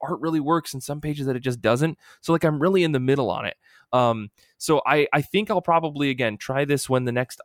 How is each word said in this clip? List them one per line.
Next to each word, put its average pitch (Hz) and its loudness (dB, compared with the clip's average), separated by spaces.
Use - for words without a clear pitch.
art 139 -6
really 160 0
works 151 0
and 131 -8
some 147 -10
pages 147 -6
that 131 -2
it 123 -6
just 123 -4
doesn't. 127 2
So, - -2
like, 165 2
I'm 151 2
really 185 4
in 160 0
the 131 0
middle 131 2
on - -4
it. - -8
Um, 117 2
so 151 2
I, 147 4
I 147 2
think 208 -2
I'll 180 0
probably, 151 0
again, 120 -2
try 135 -2
this 143 -2
when 127 2
the 123 -2
next 123 -4